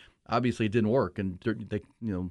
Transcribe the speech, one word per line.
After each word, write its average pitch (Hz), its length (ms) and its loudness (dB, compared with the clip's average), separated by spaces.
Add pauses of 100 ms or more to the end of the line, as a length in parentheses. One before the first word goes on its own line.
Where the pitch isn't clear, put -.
(280)
obviously 117 380 2
it 101 60 0
didn't 110 180 4
work, 113 280 2
and 95 220 -2
Dirk, 110 280 -4
they, 104 120 -4 (200)
you 113 120 -4
know, 90 180 -4